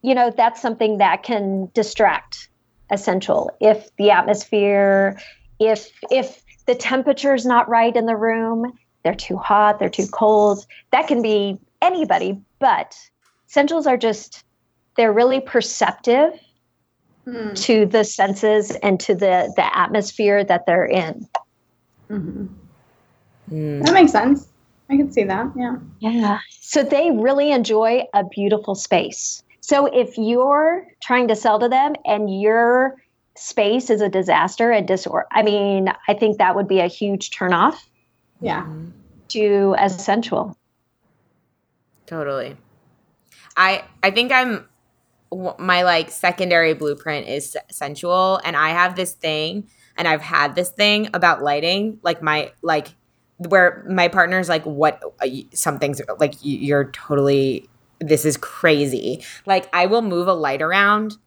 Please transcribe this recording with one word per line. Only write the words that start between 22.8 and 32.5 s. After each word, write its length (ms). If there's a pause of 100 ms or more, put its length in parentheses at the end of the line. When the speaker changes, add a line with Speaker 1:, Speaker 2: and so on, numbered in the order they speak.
Speaker 3:
Mm. 340
Speaker 2:
That 80
makes 200
sense. 340 (420)
I 80
can 140
see 140
that, 300
yeah. 200 (240)
Speaker 1:
Yeah. 400 (220)
So 220
they 280
really 400
enjoy 640
a 120
beautiful 500
space. 680 (180)
So 260
if 300
you're 680 (180)
trying 240
to 80
sell 240
to 100
them 260 (100)
and 360
your 540 (400)